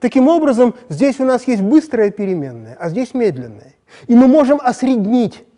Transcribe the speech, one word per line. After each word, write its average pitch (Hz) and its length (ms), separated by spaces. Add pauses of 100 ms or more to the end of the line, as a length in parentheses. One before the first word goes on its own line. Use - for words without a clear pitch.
Таким 254 280
образом, 269 460 (140)
здесь 240 320
у 262 40
нас 254 220
есть 233 140
быстрая 226 500
переменная, 139 720
а 170 80
здесь 226 240
медленная. 127 600 (320)
И 233 80
мы 254 120
можем 285 360
осреднить 247 840 (140)